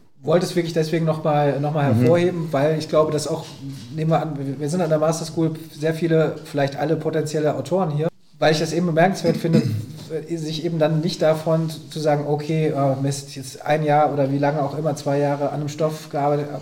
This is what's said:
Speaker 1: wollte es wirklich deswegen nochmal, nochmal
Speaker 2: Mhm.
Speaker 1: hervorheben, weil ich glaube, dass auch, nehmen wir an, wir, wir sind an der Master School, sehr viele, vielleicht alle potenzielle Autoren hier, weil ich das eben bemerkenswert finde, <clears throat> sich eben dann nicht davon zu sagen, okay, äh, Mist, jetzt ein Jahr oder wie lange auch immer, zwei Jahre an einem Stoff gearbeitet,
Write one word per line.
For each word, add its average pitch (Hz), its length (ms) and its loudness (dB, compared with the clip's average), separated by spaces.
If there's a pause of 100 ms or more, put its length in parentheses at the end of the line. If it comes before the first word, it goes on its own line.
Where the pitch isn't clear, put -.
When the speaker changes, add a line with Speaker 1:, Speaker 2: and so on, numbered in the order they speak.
(220)
Speaker 1:
wollte 170 240 2
es - 80 -8
wirklich 165 180 -2
deswegen 160 320 0
nochmal, 147 560 0
nochmal 147 320 0
Speaker 2:
Mhm. 110 60 4
Speaker 1:
hervorheben, 175 540 4
weil 151 260 2
ich - 100 -6
glaube, 156 220 4
dass 147 160 -2
auch, 160 180 -4 (500)
nehmen 160 160 0
wir 156 120 2
an, 151 160 -6
wir, 139 220 -6
wir 147 80 -4
sind 175 120 0
an 160 100 0
der 156 80 4
Master 156 260 0
School, 160 280 0 (240)
sehr 156 180 0
viele, 160 500 2
vielleicht 139 320 -2
alle 151 200 0
potenzielle 151 600 -2
Autoren 175 400 0
hier, 156 120 0 (300)
weil 151 140 4
ich 156 60 2
das 160 140 -2
eben 175 140 0
bemerkenswert 165 500 2
finde, - 300 4
<clears throat> 110 40 0 (580)
sich 156 360 -6
eben 165 160 0
dann 156 220 2
nicht 185 200 -2
davon 160 480 2 (200)
zu 156 100 -8
sagen, 147 260 2
okay, 156 420 0
äh, 135 320 0
Mist, 139 360 -4
jetzt - 280 -12
ein 156 200 2
Jahr 147 280 4
oder 139 200 2
wie 143 60 0
lange 143 240 0
auch 139 140 -4
immer, 151 200 -2
zwei 143 240 0
Jahre 143 300 0
an 147 100 -4
einem 147 80 -4
Stoff 156 420 -4
gearbeitet, 147 360 0 (160)